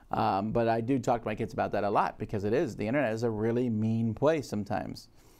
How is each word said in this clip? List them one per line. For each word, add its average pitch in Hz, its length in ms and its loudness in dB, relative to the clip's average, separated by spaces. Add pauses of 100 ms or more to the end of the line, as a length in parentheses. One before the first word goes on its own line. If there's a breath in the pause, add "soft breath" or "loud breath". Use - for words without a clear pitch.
(120 soft breath)
Um, 107 400 2
but 113 180 2
I 113 100 2
do 123 200 2
talk 123 220 0
to - 40 -6
my 110 80 -2
kids 107 200 -4
about 98 180 0
that 101 120 0
a 101 60 2
lot 131 300 0
because 107 240 -4
it 104 100 0
is, 135 220 0
the 104 120 -4
internet 120 260 0
is 113 100 -4
a 120 60 0
really 113 380 0
mean 113 460 0
place 147 340 2
sometimes. - 600 -6 (300 soft breath)